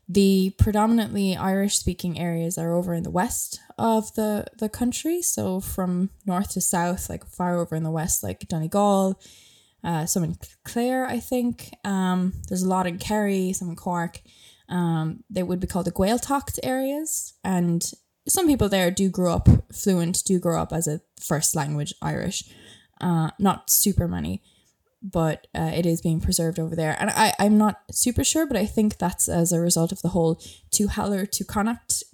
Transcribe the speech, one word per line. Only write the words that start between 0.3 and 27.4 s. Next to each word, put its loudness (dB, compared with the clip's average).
predominantly 2
Irish 0
speaking -4
areas -2
are -2
over 0
in -4
the -8
west -4
of 0
the, -2
the -2
country. -2
So -2
from -2
north 0
to -4
south, 0
like, -10
far -2
over -2
in -2
the -2
west, -2
like -8
Donegal, 2
uh, -2
some 0
in -4
Clare, -2
I -4
think. -4
Um, 0
there's -2
a 2
lot 2
in -6
Kerry, 0
some -6
in -8
Cork. -4
Um, 0
they -2
would -2
be -2
called -2
the -2
Gaeltacht -2
areas, -4
and 0
some 2
people 4
there 2
do 2
grow 0
up 4
fluent, 0
do 2
grow 0
up -4
as 0
a -2
first 0
language -4
Irish. -4
Uh, 2
not 0
super 2
many, -6
but, -2
uh, -2
it 0
is 2
being 0
preserved 0
over -4
there. -2
And -2
I, 2
I'm 6